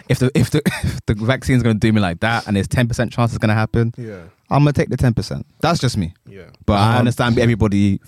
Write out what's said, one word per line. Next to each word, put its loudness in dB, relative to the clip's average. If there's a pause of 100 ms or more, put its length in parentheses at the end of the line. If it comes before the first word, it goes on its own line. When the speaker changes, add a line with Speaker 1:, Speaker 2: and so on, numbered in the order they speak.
Speaker 1:
If 0
the, 0
if 2
the, 0
<laughs> -4
if -4
the 0
vaccine's 0
gonna 2
do 2
me 2
like -2
that, -2
and 0
there's 0
ten 0
percent -2
chance -2
it's -6
gonna 2
happen, 0
Speaker 2:
Yeah. -12 (300)
Speaker 1:
I'm 4
gonna 4
take -2
the -2
ten 2
percent. -6 (160)
That's 0
just -2
me. -2 (140)
Speaker 2:
Yeah. -20 (200)
Speaker 1:
But 2
I 4
Speaker 3:
Um, 2
Speaker 1:
understand 0
everybody 2